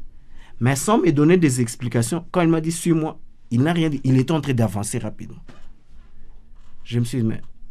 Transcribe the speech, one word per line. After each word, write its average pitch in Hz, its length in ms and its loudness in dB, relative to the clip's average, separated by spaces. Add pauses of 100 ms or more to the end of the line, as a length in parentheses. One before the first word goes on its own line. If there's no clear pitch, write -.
(600)
Mais 135 160 2
sans 214 200 2
me 180 140 4
donner 151 260 6
des 135 240 4
explications, 123 680 -2
quand 180 100 2
il 165 80 4
m'a 165 120 4
dit, « 160 100 -2
Suis-moi », 160 480 0 (340)
il 120 100 4
n'a 165 100 2
rien 160 160 2
dit. 139 160 -2
Il 131 120 4
était 139 140 2
en 160 80 2
train 135 140 -2
d'avancer 107 440 0
rapidement. 110 460 -10 (1400)
Je 117 140 -2
me 120 40 2
suis 123 160 -4
dit, « 113 80 0
Mais - 140 -2 (300)